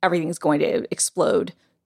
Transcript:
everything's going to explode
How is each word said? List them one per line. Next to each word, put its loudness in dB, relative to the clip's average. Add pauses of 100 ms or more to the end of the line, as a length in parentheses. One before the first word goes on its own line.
everything's 0
going 0
to 0
explode 0 (320)